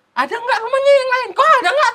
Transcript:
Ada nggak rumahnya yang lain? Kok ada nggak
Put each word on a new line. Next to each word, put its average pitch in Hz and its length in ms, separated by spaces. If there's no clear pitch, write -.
Ada - 160
nggak 466 320
rumahnya 539 320
yang 523 160
lain? 494 240
Kok 587 140
ada 349 160
nggak 480 200